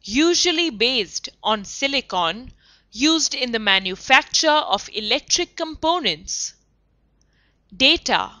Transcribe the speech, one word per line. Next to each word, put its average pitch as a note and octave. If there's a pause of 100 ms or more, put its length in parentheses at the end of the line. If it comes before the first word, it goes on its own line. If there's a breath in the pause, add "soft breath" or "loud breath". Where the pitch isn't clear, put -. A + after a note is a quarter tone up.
usually E4
based A#3 (120)
on G#3
silicon, A#3 (400 soft breath)
used D4
in B3+
the A3+
manufacture G#3
of D4
electric A#3+
components. D#4 (1200)
Data. B3 (100)